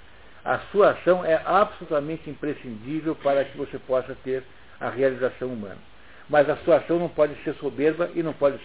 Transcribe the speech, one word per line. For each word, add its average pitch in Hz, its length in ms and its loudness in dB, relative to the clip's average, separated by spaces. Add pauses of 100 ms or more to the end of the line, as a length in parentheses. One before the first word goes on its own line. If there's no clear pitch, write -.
(440)
A 127 160 0 (100)
sua 196 200 6
ação 175 340 2
é 160 200 2
absolutamente 165 840 -2
imprescindível 147 840 -6
para 139 280 2
que 135 140 -12
você 139 180 -8
possa 131 460 -2
ter 131 220 -4 (360)
a 131 80 -4
realização 127 600 0
humana. 101 300 -10 (480)
Mas 143 220 4
a 143 160 0
sua 165 120 6
ação 165 220 2
não 170 120 -2
pode 147 240 0 (100)
ser 151 120 -4
soberba 151 580 -2
e 170 80 -2
não 160 100 -4
pode 139 320 0